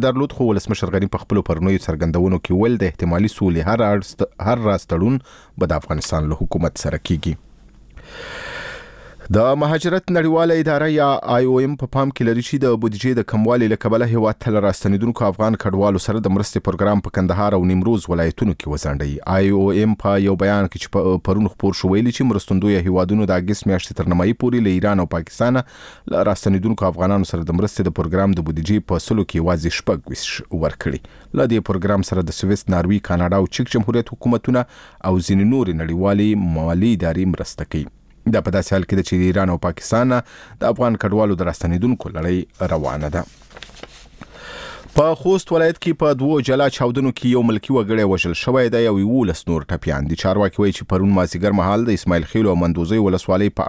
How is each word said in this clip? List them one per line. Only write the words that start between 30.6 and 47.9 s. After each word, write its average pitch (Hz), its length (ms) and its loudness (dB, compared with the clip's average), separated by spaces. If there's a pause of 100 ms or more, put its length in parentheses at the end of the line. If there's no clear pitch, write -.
ورکړي. - 340 -6 (380)
له 135 160 2
دې 110 160 0
پروګرام 95 400 0
سره 92 180 0
د 82 140 -8
سویس، 98 340 0
ناروی، 90 320 2
کاناډا 90 380 2
او - 100 -4
چیک 123 220 -2
جمهوریت 117 400 0
حکومتونه 123 500 0
او - 500 -4
ځینې 98 260 2 (100)
نورې 113 260 0
نړیوالې 95 500 2 (300)
مالي 87 380 2
ادارې 87 400 0
مرسته - 360 -10
کوي. 73 140 -4 (440)
دا 107 140 2
په 92 80 -2
داسې 98 200 0
حال 95 100 2
کې 98 140 -2
ده 95 40 2
چې - 180 -4
د 92 100 4
ایران 92 220 0
او 87 120 -2
پاکستان 113 500 0
نه 123 60 2 (400)
د - 100 2
افغان 117 340 0
کډوالو 104 380 0
د 87 80 -2
راستنېدونکو 92 640 -2
لړۍ 87 580 -2
روانه 73 440 -4
ده. 87 120 -8 (1700)
په 156 220 4
خوست 185 340 0
ولایت 165 300 2
کې 160 180 -2
په 151 200 2
دوو 147 260 2
جلا 131 180 2 (120)
چاودنو 127 340 0
کې 123 240 -2
یو 131 160 2
ملکي 107 240 -2
وګړی 110 340 2